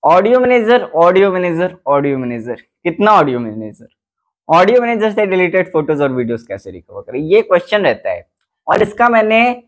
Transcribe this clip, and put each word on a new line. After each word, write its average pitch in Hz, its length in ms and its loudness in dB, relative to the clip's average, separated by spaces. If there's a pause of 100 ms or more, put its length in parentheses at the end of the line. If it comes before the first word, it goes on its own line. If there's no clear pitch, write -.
ऑडियो 196 380 2
मैनेजर, 247 440 2
ऑडियो 185 480 2
मैनेजर, 180 420 -4 (120)
ऑडियो 139 320 0
मैनेजर, 120 420 -8 (240)
कितना 185 280 0
ऑडियो 147 280 2
मैनेजर, 110 460 -12 (600)
ऑडियो 196 320 4
मैनेजर 226 320 -2
से 214 140 0
डिलीटेड 180 460 0
फोटोज 156 280 -2
और 139 120 0
वीडियोज 120 300 -4
कैसे 98 280 -14
रिकवर 95 320 -18
करें, 123 180 -10
ये 170 220 2
क्वेश्चन 190 400 0
रहता 113 280 -2
है। 87 160 -10 (400)
और - 160 0
इसका 220 260 0
मैंने 220 320 2 (280)